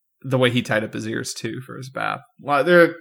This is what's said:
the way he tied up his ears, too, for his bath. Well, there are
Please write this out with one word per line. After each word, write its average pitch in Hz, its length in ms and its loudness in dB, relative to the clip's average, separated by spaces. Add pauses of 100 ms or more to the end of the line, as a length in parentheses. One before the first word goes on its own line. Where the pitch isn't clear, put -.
(220)
the 131 160 -2
way 123 120 4
he 120 120 0
tied 107 220 -2
up 107 100 -10
his 113 120 -8
ears, 117 280 -8
too, 113 260 -10
for 123 160 -16
his 131 140 -16
bath. 107 300 -6 (200)
Well, 143 240 0
there 175 180 8
are 165 180 4